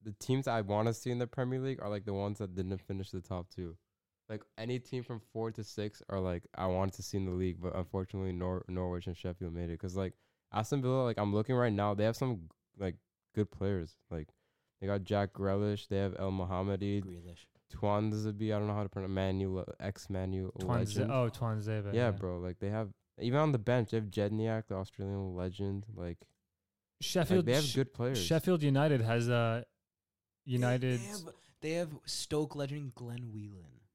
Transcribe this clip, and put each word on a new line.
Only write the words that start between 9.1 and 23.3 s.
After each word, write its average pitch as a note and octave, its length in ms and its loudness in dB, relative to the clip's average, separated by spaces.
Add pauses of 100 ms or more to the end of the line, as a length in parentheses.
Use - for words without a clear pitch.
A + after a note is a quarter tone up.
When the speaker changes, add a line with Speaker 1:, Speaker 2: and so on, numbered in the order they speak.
Speaker 1:
Sheffield F2 380 -6
made E2+ 160 -2
it. E2 80 -4
'Cause, F2+ 180 -6
like, F#2+ 180 -2 (380)
Aston C3 300 0
Villa, B2+ 220 2
like, A#2 140 0
I'm G#2 160 2
looking G#2+ 200 2
right B2 180 6
now, G2+ 220 4
they G#2 100 2
have A2+ 120 4
some, G#2+ 320 -2 (300)
like, F#2 180 -2 (380)
good G#2+ 160 2
players. F#2+ 460 -2 (140)
Like, D#2+ 180 -6 (520)
they G2 60 -4
got G2 180 0
Jack G2+ 300 2
Grealish, G2+ 540 0
they G2 100 0
have G2 200 0
El F#2+ 140 -2
Mohammadi, F#2+ 720 0
Speaker 2:
Grealish. F2 400 -14 (280)
Speaker 1:
Tuanzebe, G#2+ 840 0
I G#2 40 2
don't G#2 100 0
know G#2 60 0
how G#2 100 0
to G2 40 -2
pronounce, G2 240 -4
Manu, F#2+ 520 2 (160)
ex-Manu F#2+ 680 -4 (100)
Speaker 3:
Twanze-, - 80 0 (280)
Speaker 1:
legend. G#2+ 160 2
Speaker 3:
oh, B2+ 180 4
Tuanzebe, G#2+ 600 -2
Speaker 1:
Yeah, A#2+ 140 4
Speaker 3:
yeah. A2+ 40 4
Speaker 1:
bro, F#2+ 280 -2
like, F2+ 200 -4
they G2 120 -2
have, G#2+ 180 -2 (320)
even A#2+ 180 2